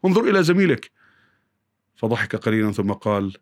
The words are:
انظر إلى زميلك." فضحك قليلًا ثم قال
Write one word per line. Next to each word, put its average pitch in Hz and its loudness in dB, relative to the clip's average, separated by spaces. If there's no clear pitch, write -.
انظر 220 2
إلى 196 4
زميلك." 175 0
فضحك 113 -4
قليلًا 107 -2
ثم 101 -4
قال 98 -4